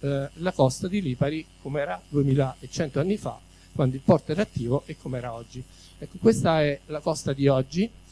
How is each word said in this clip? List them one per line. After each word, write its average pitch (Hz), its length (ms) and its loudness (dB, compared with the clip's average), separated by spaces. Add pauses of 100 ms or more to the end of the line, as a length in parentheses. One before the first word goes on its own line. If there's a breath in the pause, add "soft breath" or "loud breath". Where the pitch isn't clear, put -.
eh, 139 320 -2
la 170 180 -2
costa 139 360 2
di 196 140 -2
Lipari 147 420 -2 (200)
come 147 180 -4
era 180 260 -6
duemilacento 139 920 0
anni 190 180 0
fa, 110 220 -8 (320 loud breath)
quando 131 240 0
il 135 60 -10
porto 156 320 4
era 196 100 0
attivo, 131 420 -2
e 160 120 -12
come 131 200 -8
era 120 160 -8
oggi. 117 300 -14 (340 loud breath)
Ecco, 151 220 -14
questa 175 420 4
è 143 260 0
la 151 120 -8
costa 156 340 -4
di 139 140 2
oggi. 139 420 2 (220 loud breath)